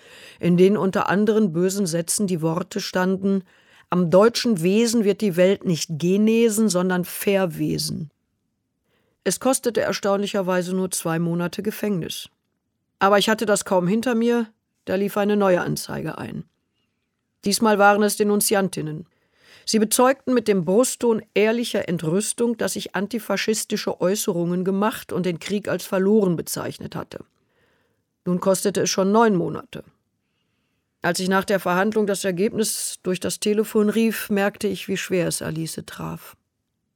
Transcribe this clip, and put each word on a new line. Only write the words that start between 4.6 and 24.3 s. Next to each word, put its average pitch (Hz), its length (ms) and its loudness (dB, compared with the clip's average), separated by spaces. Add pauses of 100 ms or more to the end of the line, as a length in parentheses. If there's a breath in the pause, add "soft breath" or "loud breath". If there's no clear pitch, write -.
Wesen 220 420 2
wird 196 160 0
die 185 160 0
Welt 190 260 4
nicht 165 340 -2
genesen, 214 680 4
sondern 180 380 0
verwesen." 156 1040 -2 (1120)
Es - 160 -2
kostete 247 420 0
erstaunlicherweise 190 960 -2
nur 185 160 -2
zwei 165 280 -2
Monate 175 440 -2
Gefängnis. 208 640 -6 (720)
Aber 202 180 4
ich 202 120 2
hatte 220 160 0
das 208 180 2
kaum 180 240 0
hinter 226 280 0
mir, 233 320 0 (360)
da 185 120 -4
lief 196 200 -2
eine 208 220 2
neue 185 240 4
Anzeige 147 560 -6
ein. - 260 -10 (1000)
Diesmal 208 320 2
waren 202 260 6
es 202 140 0
Denunziantinnen. 196 880 0 (600 soft breath)
Sie 220 140 0
bezeugten 254 540 2
mit 233 140 0
dem 190 160 2
Brustton 220 580 2 (120)
ehrlicher 220 560 0
Entrüstung, 190 640 -2
dass 190 220 -4
ich - 180 -10
antifaschistische 208 1040 -4
Äußerungen 180 640 0